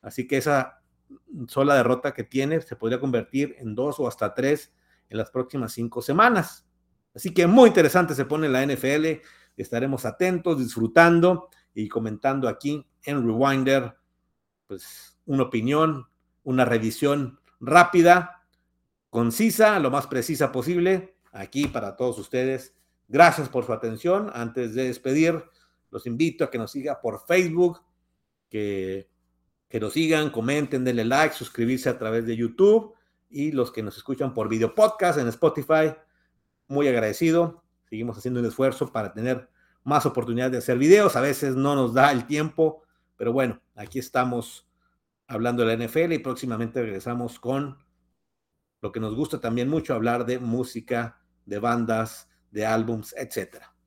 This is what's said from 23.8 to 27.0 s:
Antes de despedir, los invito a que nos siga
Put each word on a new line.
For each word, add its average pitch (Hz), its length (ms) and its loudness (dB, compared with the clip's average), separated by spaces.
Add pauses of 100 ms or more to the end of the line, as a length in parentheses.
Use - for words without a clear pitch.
Antes 117 420 -6
de 127 100 -2
despedir, 151 580 0 (480)
los 113 140 -12
invito 151 380 -2
a - 80 -4
que 127 60 -6
nos 110 140 -6
siga 139 300 -6